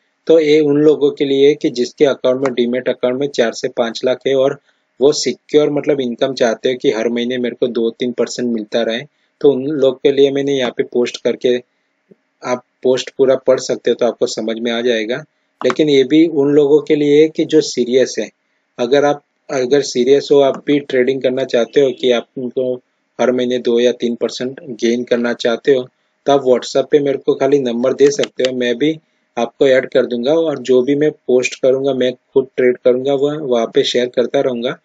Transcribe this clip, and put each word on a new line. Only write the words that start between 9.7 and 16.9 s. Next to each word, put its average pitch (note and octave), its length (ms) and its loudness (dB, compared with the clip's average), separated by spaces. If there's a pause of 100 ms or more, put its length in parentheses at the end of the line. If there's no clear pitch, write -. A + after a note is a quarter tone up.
के C#3+ 140 0
लिए C#3 200 2
मैंने C#3 260 -2
यहाँ A#2+ 200 -2
पे C3+ 60 -2
post A#2+ 400 -4
करके, B2 400 -2 (840)
आप B2 180 -6 (200)
post B2+ 340 0
पूरा C3 180 4
पढ़ C3 240 0
सकते B2 320 -4
हो, A#2 40 0
तो B2+ 100 -2
आपको A#2 220 -2
समझ A2+ 320 -6
में A#2 120 -4
आ A#2 100 -4
जाएगा। A#2+ 440 -4 (380)
लेकिन D3+ 260 2
ये C3+ 140 4
भी D#3 240 4
उन D3 260 0
लोगों D3 280 4
के D3+ 140 0